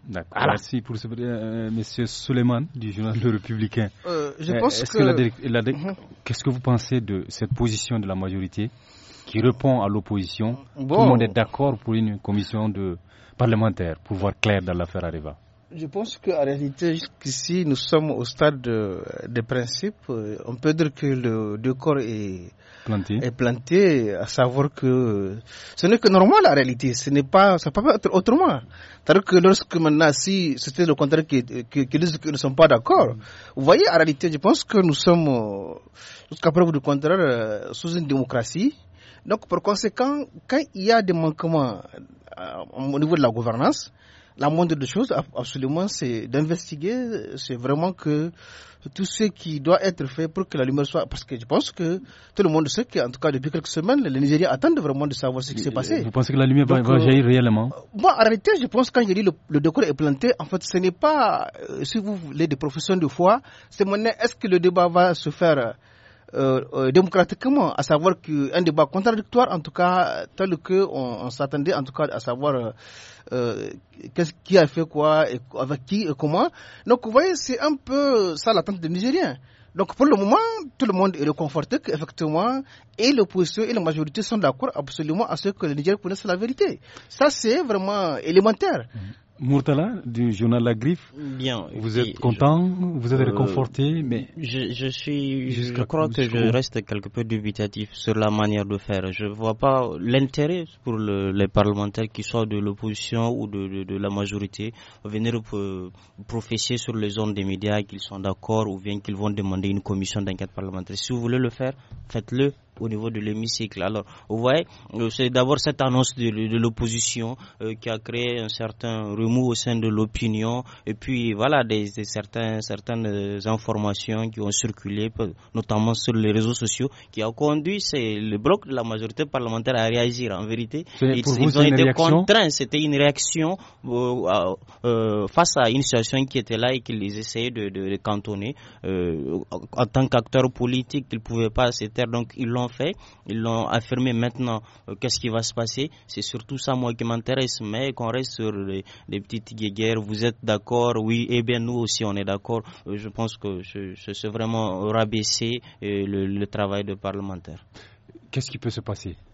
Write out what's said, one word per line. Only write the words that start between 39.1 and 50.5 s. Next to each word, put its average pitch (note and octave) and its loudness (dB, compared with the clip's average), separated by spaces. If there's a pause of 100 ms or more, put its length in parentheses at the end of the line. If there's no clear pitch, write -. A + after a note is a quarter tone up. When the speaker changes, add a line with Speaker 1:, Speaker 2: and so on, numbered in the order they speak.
Speaker 3:
Donc, G#3+ -4
par F3 0
conséquent, B3 0 (220)
quand C4+ 2 (140)
il F#3+ -6
y A3 4
a A3+ 6
des F3+ 2
manquements, D#3 0 (580)
euh, F2+ -10 (320)
au C#3 -4
niveau D#3 2
de D3 4
la A#2+ 6
gouvernance, A#2 0 (440)
la C#3+ 2
moindre E3 2
des C#3 -4
choses, A3+ -2
ab-, - 0 (120)
absolument, C3 -4
c'est A#2+ -4
d'investiguer, E3+ -4
c'est C3+ -8
vraiment C#3+ 0
que D#3 -2 (600)
tout G3 -4
ce A3 -2
qui D#3+ -4
doit D#3+ 4
être F3 -2
fait C#3+ -4
pour F3+ -6
que D#3 -6